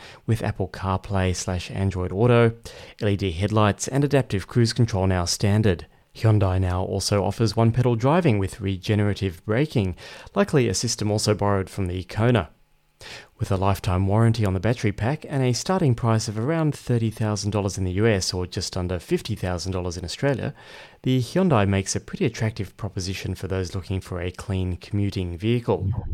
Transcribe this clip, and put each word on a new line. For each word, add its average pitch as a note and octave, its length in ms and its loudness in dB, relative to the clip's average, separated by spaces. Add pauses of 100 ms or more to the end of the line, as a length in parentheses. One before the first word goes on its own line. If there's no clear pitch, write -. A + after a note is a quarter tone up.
(260)
with A2+ 160 0
Apple G#2 260 -4
CarPlay F#2+ 680 0
slash - 360 -4
Android F#2 420 -2
Auto, A#2 400 6 (480)
L A2 80 0
E G2+ 80 2
D F#2 160 -2
headlights G#2 560 2
and C#3 160 0
adaptive C3 420 0
cruise A2+ 280 2
control F#2+ 320 2
now F#2 180 2
standard. G2+ 600 2 (280)
Hyundai G2 460 4
now F#2 240 0
also F#2+ 400 0
offers G2+ 320 0
one-pedal A#2 400 4
driving C#3 420 4
with F#2+ 220 -4
regenerative G2 840 0
braking, G#2+ 500 0 (380)
likely D3+ 340 2
a F#2+ 60 -2
system - 360 -2
also G#2 240 2
borrowed G2 360 0
from G2 160 -4
the F2+ 180 -4
Kona. A2+ 460 2 (880)
With - 120 -4
a G2 60 2
lifetime F#2+ 500 2
warranty A2+ 400 2
on F#2 80 0
the F#2 60 0
battery G#2+ 320 0
pack B2 360 -4
and C3+ 140 -2
a B2+ 100 2
starting E3+ 420 2
price A2+ 320 0
of G#2+ 120 -6
around D3+ 360 0
thirty A2+ 360 0
thousand G#2 400 -2
dollars G2 260 0
in F#2+ 80 -2
the F#2 80 -2
U G2+ 140 2
S G2+ 260 2
or F2+ 140 -4
just - 320 -8
under F2+ 200 -2
fifty E3 360 -4
thousand F#2 380 -4
dollars F2+ 260 -4
in E2+ 60 0
Australia, B2+ 500 -2 (480)
the C3 180 2
Hyundai B2+ 480 2
makes G2 260 0
a G2 60 -2
pretty - 240 -6
attractive G#2+ 540 -4
proposition F#2+ 560 -6
for G2 120 -10
those F#2+ 280 -4
looking F#2+ 260 -4
for F2 220 -8
a F2+ 80 -4
clean F#2 460 -4
commuting F#2+ 600 -4
vehicle. G#2 540 0 (240)